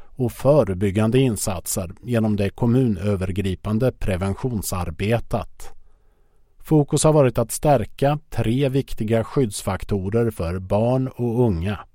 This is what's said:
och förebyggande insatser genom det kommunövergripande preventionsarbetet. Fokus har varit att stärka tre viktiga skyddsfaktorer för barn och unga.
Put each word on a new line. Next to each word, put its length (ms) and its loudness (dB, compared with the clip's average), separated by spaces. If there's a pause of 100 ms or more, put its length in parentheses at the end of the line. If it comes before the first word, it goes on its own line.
(200)
och 120 -2
förebyggande 880 2
insatser 760 -2 (100)
genom 340 0
det 140 0
kommunövergripande 1400 0
preventionsarbetet. 1800 -4 (840)
Fokus 460 2
har 80 6
varit 260 4
att 140 -2
stärka 680 0 (120)
tre 380 0
viktiga 560 -2
skyddsfaktorer 1040 -2
för 280 -4
barn 500 0
och 320 -2
unga. 380 2 (160)